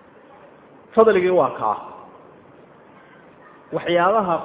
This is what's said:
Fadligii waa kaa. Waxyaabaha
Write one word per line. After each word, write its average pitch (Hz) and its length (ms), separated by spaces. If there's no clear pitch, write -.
Fadligii 196 360
waa 160 220
kaa. 107 260
Waxyaabaha 175 760